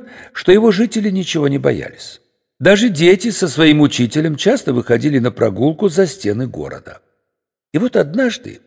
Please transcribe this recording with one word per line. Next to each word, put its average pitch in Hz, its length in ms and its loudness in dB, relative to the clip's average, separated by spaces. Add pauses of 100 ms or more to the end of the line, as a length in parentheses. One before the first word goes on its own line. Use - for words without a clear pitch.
(340)
что - 180 0
его 214 200 6
жители 214 380 0
ничего 165 380 -2
не 139 100 -2
боялись. 123 640 -6 (400)
Даже 202 300 4
дети 185 420 2
со 180 160 -2
своим 151 320 2
учителем 147 560 0
часто 190 380 0
выходили 120 460 0
на 117 120 -2
прогулку 120 560 -2
за 185 180 2
стены 110 420 -4
города. 67 520 -14 (720)
И 147 60 -2
вот 247 180 -2
однажды 214 720 -2